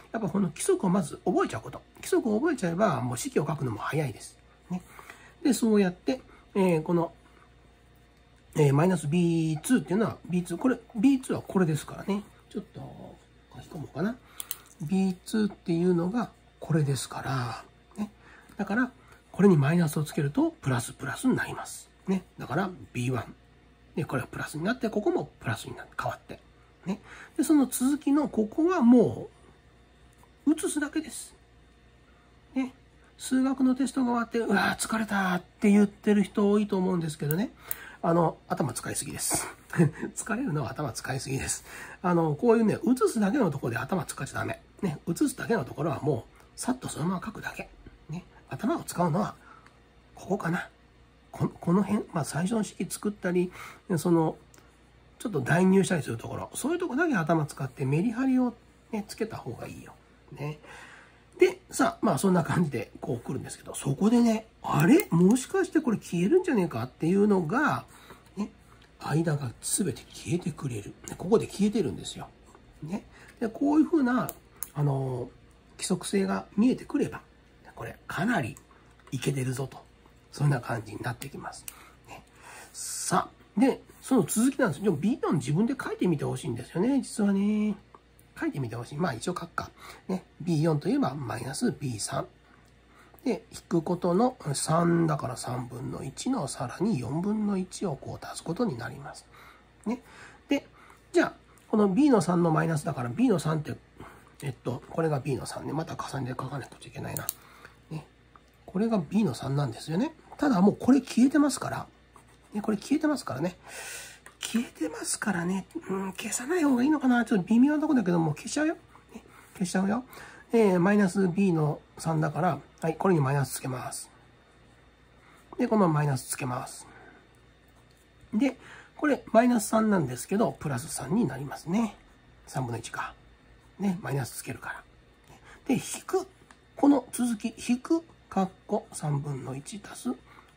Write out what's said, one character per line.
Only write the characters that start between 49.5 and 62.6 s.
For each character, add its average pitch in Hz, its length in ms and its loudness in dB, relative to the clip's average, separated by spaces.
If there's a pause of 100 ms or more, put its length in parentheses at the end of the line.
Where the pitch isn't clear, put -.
こ - 120 -18
こ 202 120 0
か 170 120 -4
な。 180 180 -4 (640)
こ-、 - 160 -2
こ - 240 -2
の 196 100 6
辺、 196 300 0
ま 170 80 -2
あ、 139 40 -2
最 160 200 -4
初 220 100 -2
の 214 80 0
式 - 260 -8
作 - 220 -6
っ - 20 -6
た 190 200 -6
り、 180 180 2 (460)
そ 175 140 2
の、 160 260 4 (840)
ち - 80 -8
ょ - 40 -4
っ - 20 -10
と 147 80 0
代 151 260 4
入 190 180 6
し 180 40 -4
た 185 80 0
り 147 60 -2
す - 80 -8
る 113 60 -4
と 113 120 -10
こ 131 80 -10
ろ、 - 180 -8
そ 262 160 -4
う - 20 0
い 359 40 -2
う - 20 -2
と 349 100 -4
こ 254 80 -4
だ 339 120 2
け 269 80 2
頭 160 300 2
使 - 160 -10
っ 131 60 -6
て - 160 -8
メ 143 180 2
リ 226 100 0
ハ 240 140 -2
リ 254 120 4
を 247 160 2 (380)
ね、 208 160 -4
つ - 80 -14
け 220 100 -4
た - 100 -10
方 - 160 -10
が - 140 -12
い - 140 -14
い - 20 -18
よ。 - 120 -20 (380)
ね。 147 260 -10 (800)
で、 - 220 4 (100)
さ - 260 0
あ、 - 40 -20
ま 196 140 4
あ、 143 40 0
そ 196 120 4
ん 185 40 6
な 170 80 4
感 151 220 2